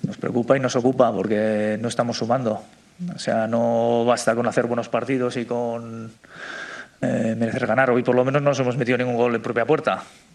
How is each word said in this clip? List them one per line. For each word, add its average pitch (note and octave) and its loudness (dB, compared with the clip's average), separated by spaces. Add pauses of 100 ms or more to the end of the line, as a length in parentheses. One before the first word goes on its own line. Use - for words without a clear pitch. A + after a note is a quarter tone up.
Nos - -4
preocupa A#2+ 2
y - -2
nos B2+ 0
ocupa B2 4
porque G#2+ 0
no A#2 -4
estamos A#2+ -2
sumando. A#2 -2 (500)
O - -12
sea, A2+ 0
no A#2 2
basta A#2 2
con A#2+ 0
hacer A#2 2
buenos A#2 -4
partidos B2 -2
y A#2 -4
con, A#2 -6 (880)
eh, A#2 0
merecer A2 0
ganar. B2 4
Hoy A#2+ 2
por B2 2
lo B2+ 4
menos C#3 2
no C#3+ 2
nos C3+ 2
hemos B2 0
metido B2 0
ningún B2 -2
gol A#2+ 2
en A2 -2
propia A2+ -2
puerta. A#2+ 0 (320)